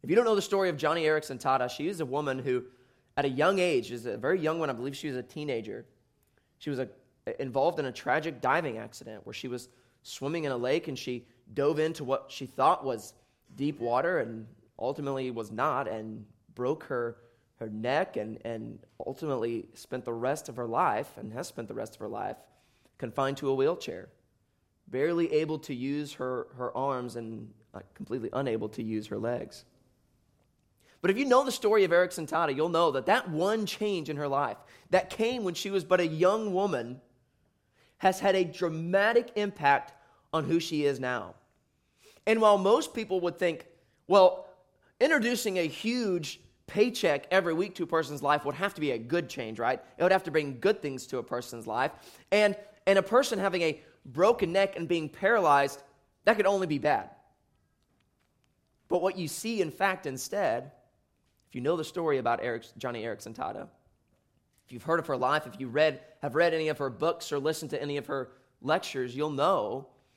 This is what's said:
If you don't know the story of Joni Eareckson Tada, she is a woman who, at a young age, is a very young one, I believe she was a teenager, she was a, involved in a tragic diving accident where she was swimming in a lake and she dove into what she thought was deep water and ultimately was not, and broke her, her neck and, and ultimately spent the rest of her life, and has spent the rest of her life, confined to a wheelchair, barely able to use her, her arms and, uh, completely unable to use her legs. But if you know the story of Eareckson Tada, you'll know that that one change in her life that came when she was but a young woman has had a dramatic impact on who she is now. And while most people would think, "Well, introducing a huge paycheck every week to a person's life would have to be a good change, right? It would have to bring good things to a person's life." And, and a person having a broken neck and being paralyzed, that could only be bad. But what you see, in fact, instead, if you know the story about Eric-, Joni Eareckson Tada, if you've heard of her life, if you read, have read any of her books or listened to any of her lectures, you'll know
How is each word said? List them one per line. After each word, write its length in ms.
If 80
you 60
don't 80
know 100
the 80
story 260
of 80
Joni 260
Eareckson 380
Tada, 300
she 160
is 140
a 60
woman 320
who, 260
at 80
a 40
young 300
age, 340
is 140
a 100
very 240
young 180
one, 100
I 40
believe 240
she 120
was 80
a 60
teenager, 600
she 120
was 80
a, 100
involved 400
in 60
a 80
tragic 480
diving 380
accident 460
where 100
she 120
was 220
swimming 420
in 80
a 40
lake 320
and 100
she 280
dove 240
into 240
what 260
she 180
thought 380
was 280
deep 240
water 400
and 280
ultimately 520
was 220
not, 340
and 380
broke 300
her, 340
her 100
neck 480
and, 280
and 340
ultimately 680
spent 300
the 80
rest 360
of 80
her 100
life, 520
and 140
has 140
spent 220
the 60
rest 200
of 60
her 80
life, 280
confined 400
to 140
a 40
wheelchair, 540
barely 440
able 260
to 160
use 400
her, 320
her 180
arms 420
and, 340
uh, 60
completely 380
unable 360
to 140
use 260
her 100
legs. 460
But 80
if 60
you 80
know 200
the 80
story 320
of 60
Eareckson 380
Tada, 260
you'll 140
know 240
that 140
that 240
one 360
change 440
in 60
her 120
life 300
that 200
came 340
when 100
she 160
was 140
but 160
a 60
young 460
woman 480
has 220
had 140
a 100
dramatic 920
impact 560
on 120
who 160
she 240
is 160
now. 340
And 140
while 180
most 340
people 280
would 180
think, 280
"Well, 380
introducing 580
a 40
huge 760
paycheck 640
every 240
week 220
to 80
a 20
person's 360
life 220
would 120
have 180
to 60
be 100
a 80
good 320
change, 280
right? 220
It 60
would 100
have 120
to 60
bring 300
good 220
things 260
to 100
a 40
person's 440
life." 260
And, 260
and 120
a 40
person 360
having 240
a 180
broken 480
neck 240
and 100
being 220
paralyzed, 760
that 120
could 100
only 200
be 120
bad. 300
But 120
what 160
you 120
see, 340
in 80
fact, 360
instead, 680
if 60
you 60
know 160
the 80
story 340
about 240
Eric-, 360
Joni 240
Eareckson 320
Tada, 340
if 80
you've 120
heard 160
of 80
her 80
life, 320
if 100
you 80
read, 340
have 140
read 180
any 140
of 100
her 120
books 420
or 80
listened 320
to 100
any 140
of 100
her 240
lectures, 540
you'll 140
know 580